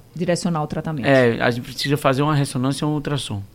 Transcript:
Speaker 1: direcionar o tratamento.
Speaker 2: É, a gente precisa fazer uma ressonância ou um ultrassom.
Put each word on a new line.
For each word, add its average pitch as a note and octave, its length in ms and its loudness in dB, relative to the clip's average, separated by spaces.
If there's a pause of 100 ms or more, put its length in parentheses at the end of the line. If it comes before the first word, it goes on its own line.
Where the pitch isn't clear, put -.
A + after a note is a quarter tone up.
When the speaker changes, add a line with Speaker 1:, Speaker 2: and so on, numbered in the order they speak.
(140)
Speaker 1:
direcionar E3+ 480 0
o D3+ 60 -4
tratamento. D#3 380 -4
Speaker 2:
É, B2+ 360 4
a B2 80 2
gente A#2+ 140 -2
precisa C#3 320 -2
fazer C3+ 260 2
uma D3+ 140 2
ressonância C#3 500 0
ou D3+ 60 0
um D3+ 40 -2
ultrassom. C#3+ 460 -4 (140)